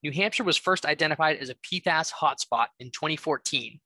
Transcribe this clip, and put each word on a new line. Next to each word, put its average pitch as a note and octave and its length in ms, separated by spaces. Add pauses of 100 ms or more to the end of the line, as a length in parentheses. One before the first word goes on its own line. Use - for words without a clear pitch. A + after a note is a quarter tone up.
New D3+ 80
Hampshire G3 320
was E3+ 120
first F3+ 300
identified D#3 520
as B2+ 120
a B2+ 120
P F3+ 180
fas D#3+ 320
hotspot A#2+ 560 (120)
in B2 120
twenty D#3 260
fourteen B2+ 680